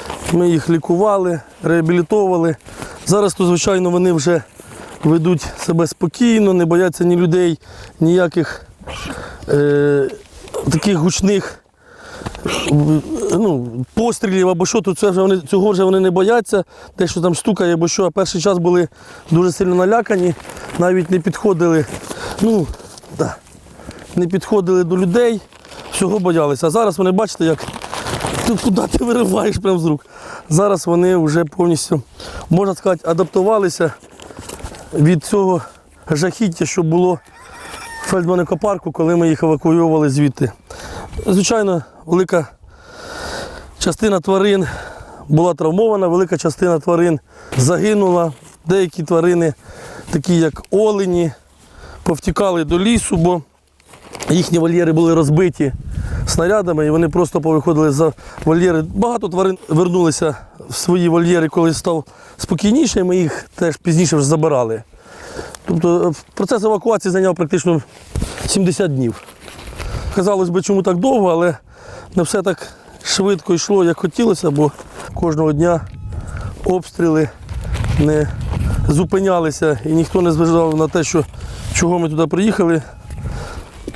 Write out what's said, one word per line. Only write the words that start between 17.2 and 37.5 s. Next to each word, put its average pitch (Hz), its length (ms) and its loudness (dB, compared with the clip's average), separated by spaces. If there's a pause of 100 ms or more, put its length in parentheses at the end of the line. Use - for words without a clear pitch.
там 170 140 2
стукає 180 400 0
або 170 140 0
що. 190 160 0
А 175 60 0
перший 180 300 -2
час 180 180 2
були 175 300 2 (420)
дуже 175 220 4
сильно 185 220 0
налякані, 185 600 2 (440)
навіть 180 320 2
не 185 80 2
підходили, 165 680 0 (540)
ну, 208 260 2 (520)
да, - 180 -4 (800)
не 175 100 2
підходили 185 580 0
до 175 140 0
людей, 214 420 2 (520)
всього 196 260 0
боялися. 165 480 0
А 160 40 2
зараз 196 280 0
вони, 185 120 2
бачите, 185 340 0
як… 160 200 0 (840)
Ти 233 80 0 (100)
куди 190 220 2
ти - 180 -2
вириваєш 214 540 0
прям 185 200 0
з 160 60 -2
рук. 151 220 -2 (420)
Зараз 190 380 2
вони 175 300 4
вже 165 280 2
повністю, 165 580 0 (480)
можна 190 240 2
сказати, 180 320 0
адаптувалися 180 840 0 (1040)
від 156 300 4
цього 185 380 0 (480)
жахіття, 165 560 0
що 175 160 -2
було 170 360 2 (840)